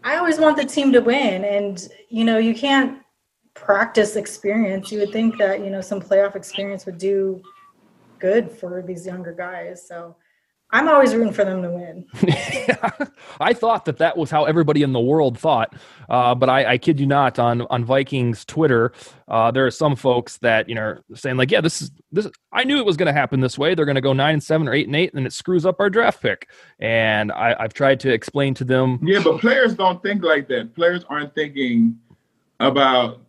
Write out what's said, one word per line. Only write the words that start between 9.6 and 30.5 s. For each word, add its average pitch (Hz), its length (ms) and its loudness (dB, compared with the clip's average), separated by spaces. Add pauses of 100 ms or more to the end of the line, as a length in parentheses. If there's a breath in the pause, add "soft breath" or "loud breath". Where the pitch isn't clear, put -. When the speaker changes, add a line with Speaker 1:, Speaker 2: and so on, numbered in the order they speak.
Speaker 1:
So 170 300 -18 (580)
I'm 285 140 2
always 277 260 6
rooting 226 200 0
for 202 100 2
them 185 180 -4
to 175 80 -6
win. 175 440 -12
Speaker 2:
<laughs> - 340 0 (140)
Yeah. - 280 -2 (500 loud breath)
I 185 140 2
thought 233 320 0
that 151 120 -4
that 165 180 2
was 160 140 -4
how 151 140 2
everybody 151 400 2
in 135 80 -2
the 123 80 0
world 131 360 2
thought. 127 380 0 (340 loud breath)
Uh, 123 240 2
but 127 160 2
I, 127 240 2
I 127 60 2
kid 151 220 0
you 139 60 0
not, 139 340 2
on, 120 220 2
on 120 220 -2
Vikings 127 600 0
Twitter, 123 480 2 (340 loud breath)
uh, 113 240 2
there 131 160 2
are 120 40 2
some 147 260 0
folks 123 420 -2
that, 113 300 0
you 117 80 -8
know, 110 60 -6
are 107 220 -8 (100)
saying, 127 220 -6
like, 127 140 2
"Yeah, 214 100 2
this 160 220 -2
is, 135 80 -14 (220)
this, 190 160 -2 (240)
I 240 100 -2
knew 277 160 0
it 240 80 0
was 180 100 0
gonna 160 160 0
happen 139 280 0
this 127 180 -2
way. 156 160 0
They're 165 100 0
gonna 139 160 0
go 135 120 0
nine 139 220 2
and 147 80 0
seven 156 260 0
or 117 60 -2
eight 147 120 0
and 127 80 -6
eight, 165 180 0
and 135 140 -4
it 120 60 -8
screws 175 340 -2
up 185 140 -2
our 202 100 2
draft 214 320 0
pick." 104 260 -4 (300 soft breath)
And 110 540 0
I, 117 260 0
I've 113 160 -6
tried 135 260 2
to 131 120 0
explain 135 420 -2
to 131 100 -6
them. 127 380 2
Speaker 3:
Yeah, 190 220 2
but 165 160 2
players 240 340 2
don't 180 300 0
think 202 180 -2
like 156 260 2
that. 117 280 -4